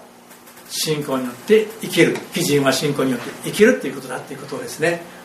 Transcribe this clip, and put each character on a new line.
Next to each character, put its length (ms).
信 320
仰 160
に 80
よ 60
っ 20
て 320
生 80
き 160
る。 120
義 100
人 180
は 100
信 220
仰 100
に 60
よ 60
っ 40
て 100
生 60
き 140
る 160
と 60
い 40
う 60
こ 40
と 80
だ 120
と 120
い 40
う 20
こ 80
と 100
を 40
で 80
す 120
ね、 220